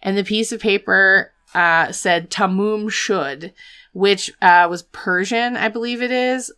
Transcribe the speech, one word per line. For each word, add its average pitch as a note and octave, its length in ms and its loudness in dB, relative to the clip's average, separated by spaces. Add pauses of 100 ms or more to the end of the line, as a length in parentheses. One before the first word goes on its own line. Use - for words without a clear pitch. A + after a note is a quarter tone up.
and G3 160 -2
the G3 60 0
piece G#3+ 260 -2
of A3+ 100 -10
paper, G3 720 2 (220)
uh, E3+ 380 2
said F3 380 -2
Tamum G#3 600 -2
Shud, D#3+ 640 -4 (400)
which, G3 400 0 (100)
uh, F3 260 8
was F3 140 -8
Persian, A3+ 760 -4
I A3 120 -2
believe A#3 340 -6
it B3 80 -2
is, B3+ 480 -2